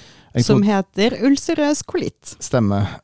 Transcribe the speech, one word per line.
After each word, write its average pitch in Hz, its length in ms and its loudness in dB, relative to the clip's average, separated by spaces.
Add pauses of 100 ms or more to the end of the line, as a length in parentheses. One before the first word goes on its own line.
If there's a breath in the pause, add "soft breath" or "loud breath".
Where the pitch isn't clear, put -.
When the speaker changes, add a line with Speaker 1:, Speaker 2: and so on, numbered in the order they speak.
(260 loud breath)
Speaker 1:
jeg 120 180 -2
Speaker 2:
Som 208 160 4
Speaker 1:
trodde 202 80 4
Speaker 2:
heter 202 540 0
ulcerøs 294 600 0
kolitt. - 540 -8
Speaker 1:
Stemmer. 101 680 -2